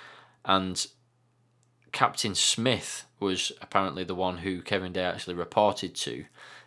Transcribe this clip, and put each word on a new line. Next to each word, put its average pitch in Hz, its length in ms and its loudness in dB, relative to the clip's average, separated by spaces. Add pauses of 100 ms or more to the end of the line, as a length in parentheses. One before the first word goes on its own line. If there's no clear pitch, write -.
(440)
And 95 420 2 (1040)
Captain - 440 0
Smith - 720 2 (120)
was 95 320 0 (120)
apparently 92 420 0
the 92 100 -6
one 90 240 -2
who 90 220 -4
Kevin 92 320 -2
Day 92 120 -2
actually 87 300 -4
reported 95 600 2
to, - 320 -6 (400)